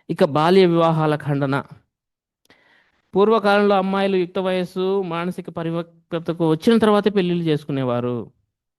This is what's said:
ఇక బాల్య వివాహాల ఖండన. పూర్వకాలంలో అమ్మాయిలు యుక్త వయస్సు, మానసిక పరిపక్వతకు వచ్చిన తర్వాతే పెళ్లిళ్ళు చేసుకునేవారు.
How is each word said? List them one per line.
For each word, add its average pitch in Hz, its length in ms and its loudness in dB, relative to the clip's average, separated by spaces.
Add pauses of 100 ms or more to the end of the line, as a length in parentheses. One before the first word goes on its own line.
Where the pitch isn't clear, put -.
(100)
ఇక 175 140 2
బాల్య 170 420 4
వివాహాల 160 500 2
ఖండన. 139 480 -4 (1500)
పూర్వకాలంలో 202 600 4
అమ్మాయిలు 196 400 0
యుక్త 180 220 -2
వయస్సు, 185 640 -2
మానసిక 175 480 -8
పరిపక్వతకు 165 1000 -6
వచ్చిన 220 280 2
తర్వాతే 208 320 2
పెళ్లిళ్ళు 175 340 -2
చేసుకునేవారు. 127 880 -4 (460)